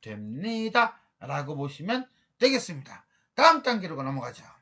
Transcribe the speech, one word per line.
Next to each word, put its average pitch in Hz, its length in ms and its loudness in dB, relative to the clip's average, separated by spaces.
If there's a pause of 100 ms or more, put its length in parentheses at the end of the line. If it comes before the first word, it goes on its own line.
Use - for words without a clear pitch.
됩니다. 220 1000 -2 (180)
라고 143 380 -6
보시면 220 520 -6 (300)
되겠습니다. 226 680 -2 (300)
다음 311 280 8
단계로 180 380 -2
넘어가죠. 131 440 -6 (180)